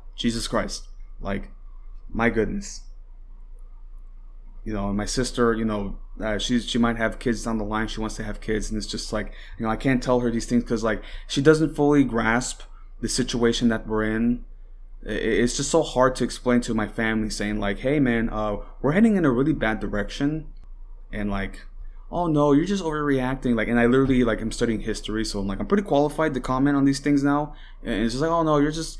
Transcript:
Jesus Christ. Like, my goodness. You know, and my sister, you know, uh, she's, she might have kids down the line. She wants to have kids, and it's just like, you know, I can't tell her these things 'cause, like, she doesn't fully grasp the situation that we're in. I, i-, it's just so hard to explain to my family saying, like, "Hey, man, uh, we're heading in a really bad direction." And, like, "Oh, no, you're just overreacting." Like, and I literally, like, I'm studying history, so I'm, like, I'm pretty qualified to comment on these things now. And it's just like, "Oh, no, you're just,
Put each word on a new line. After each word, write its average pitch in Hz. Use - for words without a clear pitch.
Jesus 113
Christ. -
Like, 98
my 113
goodness. 110
You 110
know, 101
and 101
my 104
sister, 120
you 110
know, 104
uh, 104
she's, 120
she 120
might 117
have 113
kids 117
down 113
the 107
line. 107
She -
wants 110
to 113
have 104
kids, 107
and 110
it's 101
just -
like, 104
you 117
know, 110
I 110
can't 127
tell 127
her 120
these 113
things 120
'cause, 113
like, 107
she -
doesn't 156
fully 147
grasp 113
the 113
situation 117
that 110
we're 107
in. 113
I, -
i-, -
it's 113
just 143
so 160
hard 127
to 123
explain 123
to 123
my 107
family 110
saying, 104
like, 101
"Hey, 143
man, 117
uh, 107
we're 135
heading 214
in 180
a 143
really 139
bad 110
direction." 143
And, 104
like, 98
"Oh, 175
no, 147
you're 147
just 196
overreacting." 135
Like, 107
and 120
I 117
literally, 127
like, 110
I'm 110
studying 113
history, 110
so 104
I'm, 98
like, 98
I'm 101
pretty -
qualified 147
to 127
comment 139
on 139
these 139
things 143
now. 147
And 110
it's 117
just 131
like, 165
"Oh, 170
no, 156
you're 147
just, 156